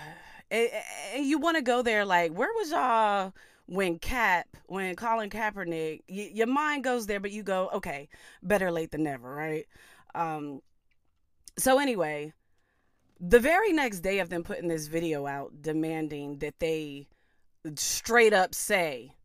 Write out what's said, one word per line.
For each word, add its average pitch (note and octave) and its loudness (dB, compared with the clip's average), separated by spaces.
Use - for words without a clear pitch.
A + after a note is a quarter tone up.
and, A3+ 2
and C#4 -2
you C#4+ 2
wanna E4 2
go B3 2
there, A3 2
like, F3 4
where C4+ -2
was G4 -4
y'all G#3+ 2
when F3 -2
Cap-, G3+ 2
when F#3 -4
Colin A3+ -2
Kaepernick, F#3 -4
y-, F#3+ -10
your A3 2
mind C#4+ 0
goes B3 0
there, G3+ -2
but G3+ -6
you G#3 -8
go, F#3+ -2
"Okay, D3 -6
better F#3+ 2
late D#3+ -2
than D#3 -2
never," C3 -4
right? D#3 -4
Um, D3+ -6
so C4 4
anyway, D#3 -2
the F3 8
very F4 4
next B3 0
day F#3+ 0
of F3 -2
them F3 -4
putting F3 -6
this D#3+ -2
video D#3 -2
out C#3 -8
demanding D3+ -4
that D3 -6
they D3+ -4
straight A3+ 4
up F#3 4
say C#3+ -2